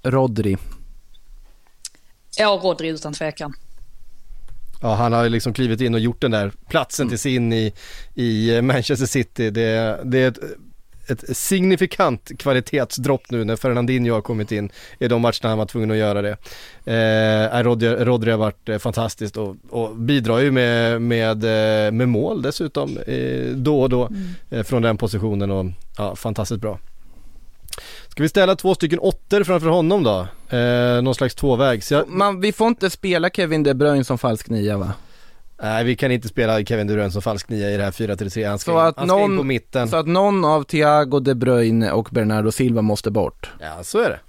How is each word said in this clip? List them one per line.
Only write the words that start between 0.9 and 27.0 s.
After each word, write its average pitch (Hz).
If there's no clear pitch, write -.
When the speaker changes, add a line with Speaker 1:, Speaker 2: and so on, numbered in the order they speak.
Speaker 2:
Ja, 208
Rodri 165
utan 156
tvekan. 156
Speaker 3:
Ja, 113
han 117
har 117
ju 117
liksom 117
klivit 113
in 120
och 113
gjort 117
den 135
där 101
platsen 147
Speaker 1:
Mm. 117
Speaker 3:
till 117
sin 120
i, 110
i, 117
eh, 117
Manchester 131
City. 117
Det, 113
det 131
är 131
ett 123
ett 127
signifikant 185
kvalitetsdropp 131
nu 117
när 110
Fernandinho 123
har 107
kommit 107
in 104
i 123
de 117
matcherna 117
han 110
var 107
tvungen 110
att 107
göra 104
det. 104
Eh, 110
Rodri, 117
Rodri 117
har 110
varit, 104
eh, 107
fantastiskt 110
och, 101
och 110
bidrar 117
ju 139
med, 117
med, 113
eh, 110
med 123
mål 139
dessutom, 143
eh, 127
då 135
och 131
då, 123
Speaker 4:
Mm. 98
Speaker 3:
eh, 117
från 117
den 113
positionen 101
och, 95
ja, 104
fantastiskt 107
bra. 104